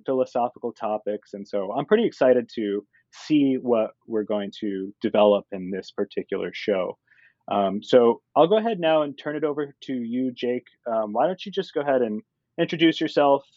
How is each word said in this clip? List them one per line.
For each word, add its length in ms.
philosophical 680
topics, 600
and 160
so 240
I'm 140
pretty 200
excited 500
to 300
see 420
what 380
we're 160
going 380
to 400
develop 500
in 220
this 180
particular 640
show. 460
Um, 320
so 400
I'll 100
go 120
ahead 200
now 240
and 160
turn 180
it 80
over 300
to 80
you, 400
Jake. 340
Um, 260
why 140
don't 180
you 80
just 220
go 60
ahead 220
and 200
introduce 420
yourself, 440